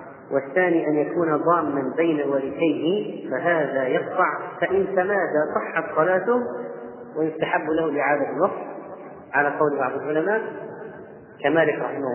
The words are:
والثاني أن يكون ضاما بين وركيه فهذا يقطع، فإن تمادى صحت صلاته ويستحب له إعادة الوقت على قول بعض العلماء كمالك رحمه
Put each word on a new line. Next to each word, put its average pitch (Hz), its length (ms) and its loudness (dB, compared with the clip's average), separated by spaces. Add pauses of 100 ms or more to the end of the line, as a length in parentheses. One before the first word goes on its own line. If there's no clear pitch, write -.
(320)
والثاني 165 560 2
أن 151 80 2
يكون 151 420 2
ضاما 143 600 0
بين 151 320 2
وركيه 147 1000 0
فهذا 135 580 0
يقطع، 156 520 0 (220)
فإن 196 240 2 (100)
تمادى 185 440 2 (160)
صحت - 400 -2
صلاته 185 460 4 (760)
ويستحب 156 520 0
له 160 320 0
إعادة 143 280 2
الوقت 143 320 0 (720)
على 143 160 4
قول 143 280 2
بعض 131 140 0
العلماء 156 500 0 (1000)
كمالك 151 360 4
رحمه 139 360 -4